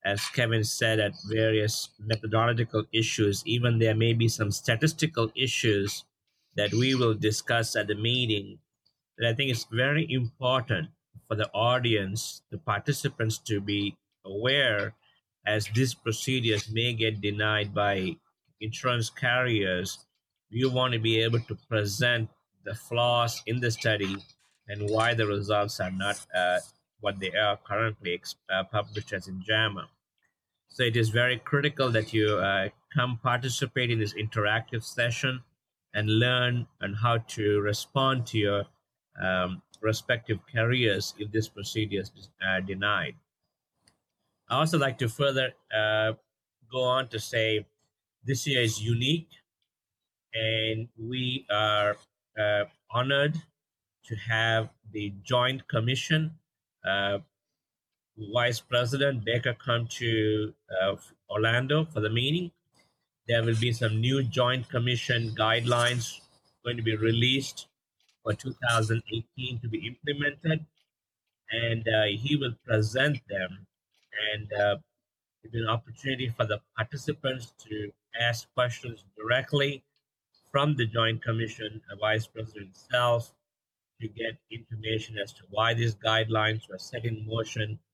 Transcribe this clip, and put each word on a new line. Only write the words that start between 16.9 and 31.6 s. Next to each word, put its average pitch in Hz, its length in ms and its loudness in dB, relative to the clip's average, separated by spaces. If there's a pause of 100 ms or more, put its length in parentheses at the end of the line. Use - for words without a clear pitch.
get 110 260 0
denied 104 520 0
by 98 440 0 (440)
insurance 117 480 -2
carriers. 110 960 0 (460)
You 123 180 0
want 127 260 2
to 113 40 0
be 110 220 2
able 117 200 2
to 113 160 -10 (120)
present 110 600 0 (360)
the 101 100 -8
flaws 117 720 0
in 120 140 -2
the 120 100 0
study 101 460 0 (500)
and 104 240 -6
why 113 240 4
the 110 120 2
results 104 520 0
are 92 140 -2
not, 98 420 -4
uh, 90 240 2 (420)
what 101 180 -4
they 95 140 -4
are 104 240 2
currently 104 580 -2
ex-, - 220 -10 (120)
uh, 95 140 0
published 104 500 -4
as 92 140 -6
in 92 160 -10
jama. 107 460 0 (800)
So - 160 -2
it 117 120 2
is 113 120 4
very 123 300 2
critical 143 520 0